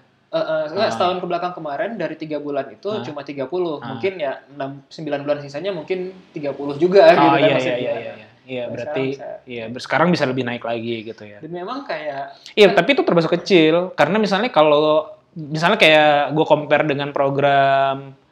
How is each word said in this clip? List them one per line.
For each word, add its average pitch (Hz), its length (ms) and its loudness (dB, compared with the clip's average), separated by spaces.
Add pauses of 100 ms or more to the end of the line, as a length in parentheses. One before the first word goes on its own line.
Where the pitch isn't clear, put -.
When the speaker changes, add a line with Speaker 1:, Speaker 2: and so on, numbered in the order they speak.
(300)
Speaker 1:
Eh, 160 80 -6
eh, 160 320 -2
enggak, 196 160 -2
Speaker 2:
Ah. - 80 -2
Speaker 1:
setahun 185 240 0
ke 180 80 -6
belakang 175 280 -4
kemarin 165 440 -8
dari 156 160 -6
tiga 156 240 -8
bulan 143 320 -6
itu 107 180 -18
Speaker 2:
Ah. 208 140 -6
Speaker 1:
cuma 143 240 -12
tiga 139 240 -8
puluh. 170 320 -4
Speaker 2:
Ah. 117 160 -10
Speaker 1:
Mungkin 190 180 -4
ya 139 320 -8
enam, 139 380 -12
sembilan 147 400 -8
bulan 143 160 -2
sisanya 147 320 -8
mungkin 180 400 -8 (160)
tiga 147 240 -8
puluh 143 240 -8
juga 180 320 8
Speaker 2:
Oh, 175 80 8
Speaker 1:
gitu 143 80 6
kan 139 160 4
Speaker 2:
iya, 151 80 6
Speaker 1:
maksud 131 160 0
Speaker 2:
iya, 127 80 -2
Speaker 1:
gua. 123 80 -4
Speaker 2:
iya, 117 160 -4
iya, 113 160 -12
iya. 107 140 -20 (180)
Iya, 127 160 -8
Speaker 1:
Nah, 117 160 -10
Speaker 2:
berarti, 135 320 -6
Speaker 1:
sekarang 127 240 -10
bisa. - 160 -18
Speaker 2:
iya, 117 160 -10
ber-, 120 160 -12
sekarang 143 300 0
bisa 151 120 0
lebih 131 220 -2
naik 120 160 -6
lagi 117 400 -6
gitu 110 240 -16
ya. 104 160 -20
Speaker 1:
Dan 156 80 -16
memang 190 320 -10
kayak 151 560 -10 (160)
Speaker 2:
Iya, 202 160 8
Speaker 1:
kan - 80 0
Speaker 2:
tapi 190 160 4
itu 339 80 0
termasuk 170 320 2
kecil. 175 580 4
Karena 156 260 2
misalnya 208 360 0
kalau, 151 560 4 (240)
misalnya 160 440 -2
kayak 156 280 6 (240)
gua 151 160 0
compare 147 400 2
dengan 143 240 -2
program, 139 1040 0 (180)